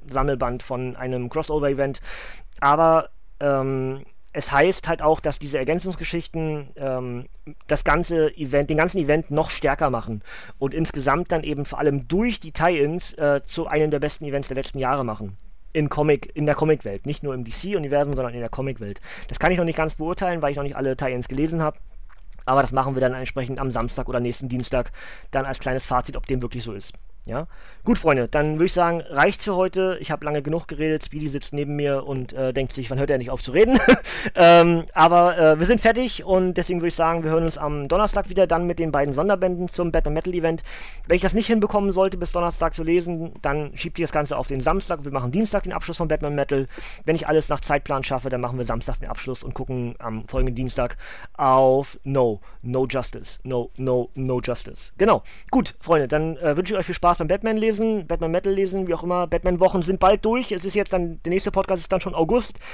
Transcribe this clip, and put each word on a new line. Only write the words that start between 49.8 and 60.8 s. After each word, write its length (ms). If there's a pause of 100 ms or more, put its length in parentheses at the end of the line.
am 260
folgenden 300
Dienstag 420 (400)
auf 640
No, 380 (220)
No 240
Justice. 580
No, 320
No, 380
No 260
Justice. 560
Genau. 260 (280)
Gut, 300
Freunde, 280
dann, 300
äh, 180
wünsche 160
ich 60
euch 80
viel 80
Spaß 240
beim 100
Batman 280
lesen, 500
Batman 240
Metal 220
lesen, 360
wie 60
auch 80
immer. 240
Batman 340
Wochen 220
sind 180
bald 240
durch. 280
Es 120
ist 100
jetzt 180